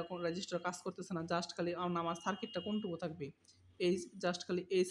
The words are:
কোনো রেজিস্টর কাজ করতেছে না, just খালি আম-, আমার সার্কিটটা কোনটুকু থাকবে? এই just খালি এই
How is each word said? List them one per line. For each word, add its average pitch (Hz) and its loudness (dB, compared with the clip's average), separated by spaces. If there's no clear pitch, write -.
কোনো 175 -4
রেজিস্টর 180 -2
কাজ 180 0
করতেছে 185 -6
না, 165 0
just 175 0
খালি 175 0
আম-, 175 2
আমার 165 0
সার্কিটটা 196 -2
কোনটুকু 208 0
থাকবে? 160 -4
এই 175 6
just 180 2
খালি 180 2
এই 185 8